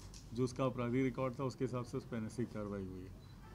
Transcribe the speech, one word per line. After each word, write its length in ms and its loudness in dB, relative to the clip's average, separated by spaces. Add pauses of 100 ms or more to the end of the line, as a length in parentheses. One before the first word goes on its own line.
(340)
जो 100 6
उसका 200 2
आपराधिक 380 4
record 360 2
था, 60 0
उसके 200 2
हिसाब 200 0
से 120 -4
उस 80 -2
पर 120 -4
एनएसए 280 0
की 100 -4
कार्रवाई 300 -2
हुई 180 -6
है। 80 -10 (440)